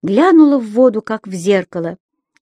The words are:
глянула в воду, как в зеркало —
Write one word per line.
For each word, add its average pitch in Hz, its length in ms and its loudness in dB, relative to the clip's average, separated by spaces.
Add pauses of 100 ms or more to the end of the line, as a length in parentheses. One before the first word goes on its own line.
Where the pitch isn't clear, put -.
глянула 285 540 4
в 233 140 -6
воду, 220 300 0
как 220 260 -10
в 190 60 -14
зеркало — 180 640 -4 (440)